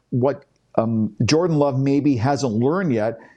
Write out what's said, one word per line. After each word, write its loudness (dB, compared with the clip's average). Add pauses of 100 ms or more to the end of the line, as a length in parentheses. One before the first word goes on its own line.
what, -2 (280)
um, -2
Jordan 2
Love 0
maybe 2
hasn't 0
learned 0
yet, -2 (180)